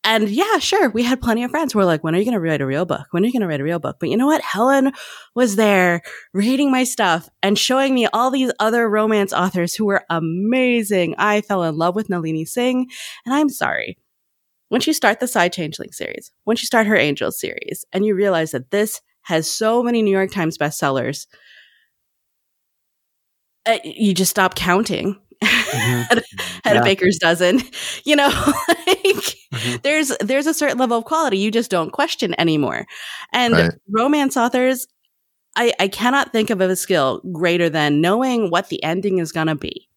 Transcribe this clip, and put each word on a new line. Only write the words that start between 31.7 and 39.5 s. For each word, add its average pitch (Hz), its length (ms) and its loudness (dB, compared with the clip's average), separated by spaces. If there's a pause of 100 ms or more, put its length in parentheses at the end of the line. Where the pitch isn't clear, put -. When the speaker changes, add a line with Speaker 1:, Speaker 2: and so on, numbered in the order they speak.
Speaker 1:
don't 175 200 -2
question 262 460 -2
anymore. 147 480 0 (480)
And 240 200 2
Speaker 3:
Right. 165 180 4 (180)
Speaker 1:
romance 269 480 2
authors, 247 480 0 (720)
I, 240 240 2
I 196 80 2
cannot 247 460 0
think 220 160 0
of 202 120 -2
a 185 140 2
skill 139 460 0 (100)
greater 170 380 0
than 147 320 2
knowing 226 480 2
what 175 200 0
the - 140 -6
ending 185 360 -2
is 160 120 -4
gonna 160 240 -2